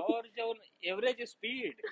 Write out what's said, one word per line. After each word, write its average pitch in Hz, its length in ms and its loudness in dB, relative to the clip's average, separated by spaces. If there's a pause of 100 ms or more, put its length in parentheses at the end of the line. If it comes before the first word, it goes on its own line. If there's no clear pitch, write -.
और 226 280 2 (100)
जो 226 160 0 (300)
एवरेज 233 380 0
स्पीड, 233 580 -6 (120)